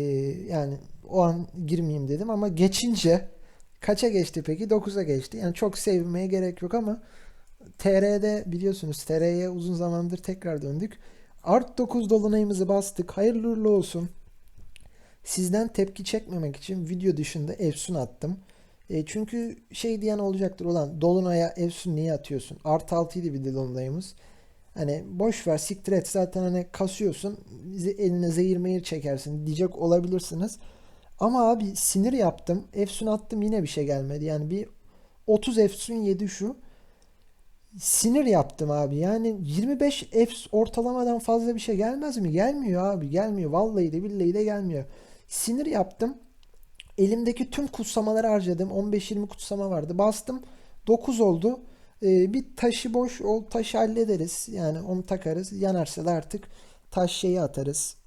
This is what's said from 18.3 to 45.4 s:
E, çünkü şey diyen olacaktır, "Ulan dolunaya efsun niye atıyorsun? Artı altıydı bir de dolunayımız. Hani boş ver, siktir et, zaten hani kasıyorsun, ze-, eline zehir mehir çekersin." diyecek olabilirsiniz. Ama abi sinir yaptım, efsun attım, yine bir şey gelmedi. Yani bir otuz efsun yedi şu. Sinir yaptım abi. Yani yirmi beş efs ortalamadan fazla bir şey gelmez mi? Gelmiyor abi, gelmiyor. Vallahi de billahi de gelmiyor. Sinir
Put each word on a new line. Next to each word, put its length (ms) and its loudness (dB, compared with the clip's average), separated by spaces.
E, 160 -2
çünkü 500 -6
şey 300 -4
diyen 160 0
olacaktır, 460 -2
"Ulan 360 0
dolunaya 560 4
efsun 400 -2
niye 160 0
atıyorsun? 520 -6
Artı 320 0
altıydı 380 -2
bir 100 -4
de 100 -4
dolunayımız. 600 -6
Hani 320 -4
boş 400 0
ver, 120 4
siktir 340 -4
et, 160 2
zaten 340 0
hani 300 0
kasıyorsun, 640 -2
ze-, 260 -2
eline 260 2
zehir 280 2
mehir 260 0
çekersin." 640 -4
diyecek 320 0
olabilirsiniz. 800 0
Ama 320 4
abi 260 0
sinir 360 2
yaptım, 600 2
efsun 340 -2
attım, 360 -2
yine 200 2
bir 60 -2
şey 160 -2
gelmedi. 400 -2
Yani 260 -2
bir 180 -4
otuz 320 4
efsun 360 2
yedi 340 0
şu. 280 -6
Sinir 460 2
yaptım 460 2
abi. 260 0
Yani 460 0
yirmi 380 0
beş 320 0
efs 400 2
ortalamadan 640 0
fazla 360 2
bir 60 -4
şey 160 -2
gelmez 420 -2
mi? 140 0
Gelmiyor 600 2
abi, 180 -4
gelmiyor. 400 0
Vallahi 420 2
de 100 -2
billahi 320 0
de 100 2
gelmiyor. 400 -2
Sinir 380 -2